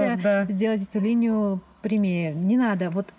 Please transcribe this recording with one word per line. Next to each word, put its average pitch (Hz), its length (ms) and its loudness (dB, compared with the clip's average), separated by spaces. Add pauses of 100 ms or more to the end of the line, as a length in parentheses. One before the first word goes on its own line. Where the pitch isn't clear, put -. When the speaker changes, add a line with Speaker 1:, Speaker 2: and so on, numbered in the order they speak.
(140)
Speaker 1:
стоп, 185 80 -4
да. 202 260 2
Speaker 2:
сделать 208 360 0
эту 208 180 -4
линию 220 580 0 (220)
прямее, 180 520 0
не 185 240 0
надо". 196 340 0
Вот 196 280 -6